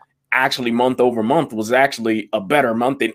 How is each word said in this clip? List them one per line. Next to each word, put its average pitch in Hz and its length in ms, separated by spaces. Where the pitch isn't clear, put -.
actually 127 400
month 123 300
over 117 240
month 139 280
was 110 200
actually 117 600
a 110 80
better 123 320
month 123 280
than 117 140